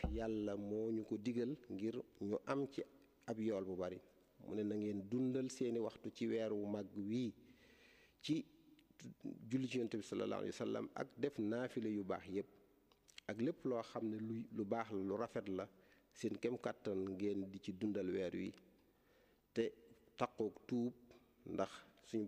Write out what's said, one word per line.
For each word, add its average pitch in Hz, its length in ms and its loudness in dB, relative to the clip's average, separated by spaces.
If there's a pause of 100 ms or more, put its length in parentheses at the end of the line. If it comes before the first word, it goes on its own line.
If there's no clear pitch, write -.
(120)
Yàlla 107 460 0
moo 104 340 0
ñu 110 140 0
ko 113 120 0
digal 120 380 0 (140)
ngir 110 320 -2 (200)
ñu 101 160 2 (100)
am 139 240 2
ci - 100 -4 (460)
ab 113 120 -2
yool 107 260 2
bu 92 100 -2
bari. 90 260 -2 (460)
Mu 98 80 -4
ne 107 80 2
na 104 120 2
ngeen 104 320 0
dundal 127 440 2
seeni 117 280 2
waxtu 110 320 -2
ci - 160 -2
weer 110 240 2
wu 104 140 2
mag 101 220 0 (100)
wii, 107 340 2 (880)
ci - 240 2 (1040)
julli 131 200 4
ci 127 100 0
Yonent 117 180 0
bi 107 60 0
sallallahu 101 400 0
alayhi 104 160 -2
wa 117 80 0
sallam 110 300 0
ak 135 120 -2 (120)
def 143 180 2
naafile 113 560 0
yu 104 100 0
baax 92 260 -2
yépp. 95 180 0 (800)
Ak 107 140 -4
lépp 147 240 0
loo 120 180 2
xam 113 260 -2
ne 107 80 -2
luy, 113 260 -2 (100)
lu 110 120 2
baax 110 260 2
la, 98 120 0
lu 95 120 2
rafet 107 340 -2
la, 95 200 0 (440)
seen - 260 0
kem 120 180 0
kàttan 107 400 -2 (160)
ngeen 98 380 2
di 95 80 -8
ci 98 140 -6
dundal 98 360 0
weer 92 240 0
wi. 92 180 -2 (1000)
Te 113 180 4 (460)
taqoog - 500 0
tuub, 123 260 2 (520)
ndax 92 240 0 (400)
suñu 107 180 0